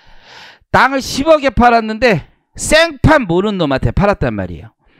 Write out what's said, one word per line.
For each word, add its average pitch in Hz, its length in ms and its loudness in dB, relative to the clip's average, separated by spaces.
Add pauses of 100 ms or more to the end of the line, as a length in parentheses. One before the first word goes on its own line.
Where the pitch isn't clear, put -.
(720)
땅을 254 300 0
십억에 277 500 0
팔았는데 220 760 0 (260)
생판 302 680 0
모르는 190 360 -2
놈한테 135 320 -2
팔았단 160 420 -2
말이에요. 92 400 -10 (280)